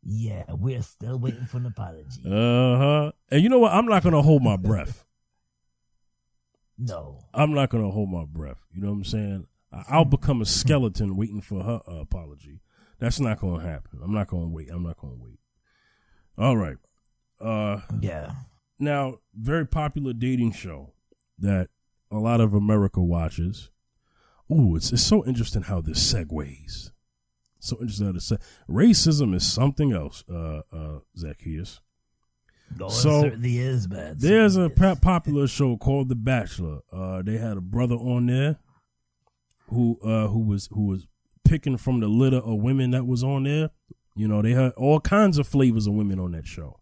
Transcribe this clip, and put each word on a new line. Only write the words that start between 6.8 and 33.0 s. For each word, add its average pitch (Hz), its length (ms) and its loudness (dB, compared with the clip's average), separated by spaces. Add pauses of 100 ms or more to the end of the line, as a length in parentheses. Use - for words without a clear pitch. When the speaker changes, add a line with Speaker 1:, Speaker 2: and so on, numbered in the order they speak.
Speaker 1:
No. 80 440 -10 (100)
Speaker 2:
I'm 151 200 2
not 139 160 2
gonna 110 200 0
hold 101 180 -2
my 87 160 -4
breath. 76 340 -12 (140)
You 90 100 -10
know 101 80 -2
what 104 80 -4
I'm 95 60 -8
saying? 101 420 -6 (260)
I, - 160 -16
I'll 156 160 4
Speaker 1:
Hmm. - 60 0
Speaker 2:
become 135 300 0
a 110 60 -2
skeleton 113 680 0
waiting 104 240 -4
for 95 240 -8
her, 117 240 -6
uh, 90 140 -14
apology. 73 580 -12 (400)
That's 120 180 -2
not 117 220 -2
gonna 87 240 -4
happen. 73 360 -12
I'm 92 140 -6
not 104 140 -2
gonna 87 200 -6
wait. 80 220 -10
I'm 87 140 -8
not 82 120 -8
gonna 65 220 -16
wait. 58 220 -20 (1000)
All 120 180 2
right. 80 200 -4 (640)
Uh, 107 400 -4 (200)
Speaker 1:
Yeah. 78 300 -6 (480)
Speaker 2:
now, 139 380 -4 (180)
very 139 320 -2
popular 147 460 -4
dating 120 400 0
show 76 400 -14 (480)
that 95 280 0 (440)
a 107 60 -4
lot 117 220 2
of 107 140 4
America 104 480 4
watches. 85 680 -2 (760)
Ooh, 117 280 4
it's, - 160 -2
it's 123 100 2
so - 240 4
interesting 117 360 -2
how 92 180 -4
this 80 180 -4
segues. 76 960 -4 (680)
So - 220 -8
interesting 104 260 -4
how 98 60 -2
this 87 160 -6
se-, 101 100 -2 (320)
racism 151 640 4
is 87 180 -2
something 139 400 2
else, 76 380 -6
uh, 80 320 -8 (100)
uh, 76 280 -10 (160)
Zacchaeus. 80 640 -10 (1000)
Speaker 1:
Oh, 90 100 -10
it - 20 -8
Speaker 2:
So, 147 320 4